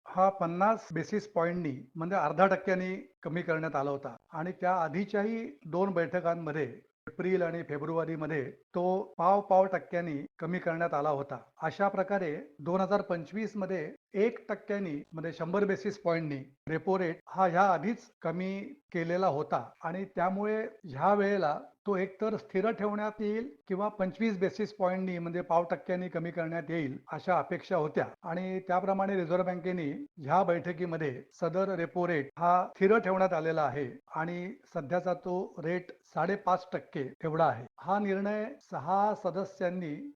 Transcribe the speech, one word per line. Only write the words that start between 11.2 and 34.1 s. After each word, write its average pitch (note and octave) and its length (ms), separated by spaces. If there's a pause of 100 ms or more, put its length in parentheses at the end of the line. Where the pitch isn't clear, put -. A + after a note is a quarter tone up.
अशा D#3+ 260
प्रकारे F#3+ 720
दोन E3+ 220
हजार G3 200
पंचवीस F#3 540
मध्ये F#3 360 (220)
एक - 360
टक्क्यानी, G3 540 (100)
म्हणजे D#3+ 260
शंभर F3+ 260
बेसिस G3 320
पॉइंटनी E3 420 (300)
रेपो D#3+ 300
रेट E3+ 280
हा F#3 200
ह्या F3 140
आधीच G3 360 (240)
कमी F#3 380 (320)
केलेला F3 360
होता D3+ 420 (140)
आणि F#3 220
त्यामुळे G3+ 600 (180)
ह्या D#3+ 300
वेळेला G3 460 (260)
तो G3+ 120
एकतर G#3 400
स्थिर F#3+ 340
ठेवण्यात G#3 480
येईल A3 300 (180)
किंवा G3 200
पंचवीस G#3 520
बेसिस G3 340
पॉइंटनी, F#3 460
म्हणजे E3+ 220
पाव E3+ 220
टक्क्यानी F3+ 460
कमी E3 220
करण्यात E3 380
येईल, D#3 280 (140)
अशा E3+ 280
अपेक्षा F3 380
होत्या D3+ 280 (180)
आणि F#3 360
त्याप्रमाणे F#3+ 560
रिझर्व्ह F3+ 300
बँकेने F3+ 600 (120)
ह्या E3 260
बैठकीमध्ये E3 800 (200)
सदर F#3 340
रेपो E3+ 320
रेट D3 220 (100)
हा F3+ 360
स्थिर G3 220
ठेवण्यात F#3 360
आलेला D#3+ 280
आहे C3+ 380 (160)